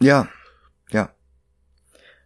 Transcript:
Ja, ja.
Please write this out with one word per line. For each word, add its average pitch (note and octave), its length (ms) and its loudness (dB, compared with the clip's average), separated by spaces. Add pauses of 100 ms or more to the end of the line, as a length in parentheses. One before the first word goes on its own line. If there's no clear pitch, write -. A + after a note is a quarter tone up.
Ja, C3+ 260 2 (640)
ja. A2 220 -6 (1120)